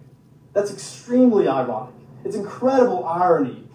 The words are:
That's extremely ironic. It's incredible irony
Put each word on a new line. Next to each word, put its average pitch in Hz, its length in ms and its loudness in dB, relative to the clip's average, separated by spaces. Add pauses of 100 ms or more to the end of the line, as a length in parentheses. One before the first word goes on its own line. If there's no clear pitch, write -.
(520)
That's 202 200 -2
extremely 240 760 2
ironic. 120 460 -4 (300)
It's - 120 -8
incredible 208 680 0
irony 165 720 0